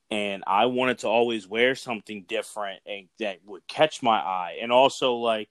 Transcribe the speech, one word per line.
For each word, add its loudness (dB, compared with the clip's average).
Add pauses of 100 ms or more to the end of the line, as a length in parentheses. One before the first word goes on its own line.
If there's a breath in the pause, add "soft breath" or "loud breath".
(120)
And -4
I 4
wanted 0
to -6
always 2
wear 2
something -10
different -6
and -12 (120)
that -6
would -16
catch 0
my 4
eye. -4
And -4
also, 4
like, -2